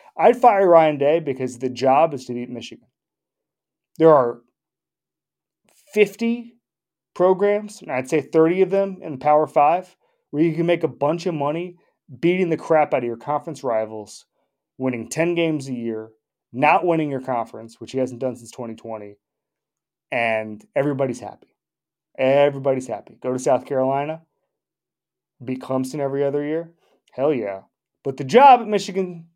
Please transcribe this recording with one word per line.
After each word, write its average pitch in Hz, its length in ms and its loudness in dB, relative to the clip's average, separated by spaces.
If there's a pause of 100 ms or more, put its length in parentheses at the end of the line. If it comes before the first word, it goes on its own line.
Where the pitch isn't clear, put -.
(160)
I'd 233 240 4
fire 202 300 6
Ryan 160 300 6
Day 147 200 2
because 131 380 -6
the 127 140 -6
job 131 420 2
is 135 120 -10
to 120 100 -8
beat 120 160 -10
Michigan. 117 340 -16 (1120)
There 160 160 8
are 120 280 2 (1500)
fifty 233 640 -2 (580)
programs, 202 680 0
and 165 100 -14
I'd 131 160 -6
say 156 140 0
thirty 165 400 2
of 185 80 0
them 196 320 -2
in 160 120 -12
the 131 40 -12
Power 151 300 2
Five, 160 500 0 (320)
where 151 140 0
you 165 100 0
can 165 140 -2
make 170 160 0
a 160 40 0
bunch 147 380 -4
of 180 80 -4
money 165 440 -6 (420)
beating 180 300 0
the 160 80 -2
crap 151 360 0
out 139 60 2
of 123 60 -6
your 117 120 -6
conference 143 460 -8
rivals, 110 640 -6 (500)
winning 123 320 -6
ten 170 240 -2
games 156 340 -2
a 135 60 -8
year, 110 380 -8 (420)
not 147 320 2
winning 160 240 0
your 135 120 -6
conference, 117 600 -8
which 110 120 -16
he 131 40 -4
hasn't 127 240 -4
done 127 140 -6
since 113 160 -20
twenty 113 240 -12
twenty, 107 400 -14 (960)
and 110 520 -4 (120)
everybody's 139 460 -2
happy. - 340 -18 (640)
Everybody's 135 680 2
happy. - 340 -12
Go 127 140 -4
to 127 60 -4
South 127 260 0
Carolina, 139 560 -4 (1200)
beat 127 180 -8
Clemson 131 400 -4
every 139 220 -2
other 143 220 -2
year. 160 240 -6 (440)
Hell 143 200 0
yeah. 101 280 -6 (440)
But 135 120 -6
the 143 60 -6
job 240 380 8
at 208 60 -10
Michigan, 185 580 -4 (100)